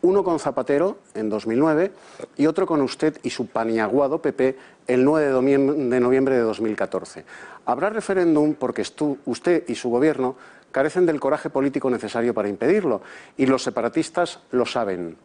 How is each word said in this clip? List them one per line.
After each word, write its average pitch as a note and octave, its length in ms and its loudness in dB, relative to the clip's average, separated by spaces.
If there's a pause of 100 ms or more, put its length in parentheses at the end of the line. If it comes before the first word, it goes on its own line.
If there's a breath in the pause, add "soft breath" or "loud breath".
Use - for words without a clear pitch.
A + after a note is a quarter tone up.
Uno F#3 240 2
con E3+ 140 0
Zapatero C#3+ 580 -2 (160)
en A2 160 -4
dos G#2 180 -4
mil A2+ 120 0
nueve D#3+ 340 2 (460 loud breath)
y C#3+ 80 2
otro E3+ 200 2
con D#3+ 140 0
usted C#3+ 420 -2
y D3+ 60 -6
su - 200 -6
paniaguado A2+ 720 0
P C#3+ 100 -2
P C3 240 0 (300 loud breath)
el B2+ 180 4
nueve D3+ 220 4
de C3+ 80 0
domiem-, C#3 560 2
de B2+ 100 2
noviembre C3 340 4
de B2 60 4
dos A2 220 0
mil A2 140 0
catorce. F#2 500 -8 (400 loud breath)
Habrá F3 240 0
referéndum E3+ 640 2
porque A#2+ 260 -4
estu-, C#3+ 460 -4
usted E3 420 0
y A#2 60 -4
su A#2+ 160 -4
gobierno C3 440 0 (380 loud breath)
carecen D3+ 320 2
del D#3+ 140 2
coraje D3 320 -2
político C3+ 400 -2
necesario A#2 420 -2
para G2+ 160 -2
impedirlo, C3 540 0 (340 loud breath)
y C3 100 2
los C3 180 2
separatistas D3+ 760 -2 (140)
lo B2 120 2
saben. F2+ 600 -4